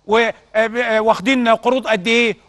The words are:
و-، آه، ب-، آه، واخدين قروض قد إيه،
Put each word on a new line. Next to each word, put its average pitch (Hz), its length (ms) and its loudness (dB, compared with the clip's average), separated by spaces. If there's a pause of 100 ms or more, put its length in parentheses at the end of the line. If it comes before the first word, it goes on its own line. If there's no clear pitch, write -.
و-، 208 120 0 (380)
آه، 220 120 2
ب-، 220 80 -8
آه، 233 240 0
واخدين 220 480 0
قروض 240 400 0
قد 220 200 -2
إيه، 233 300 0 (120)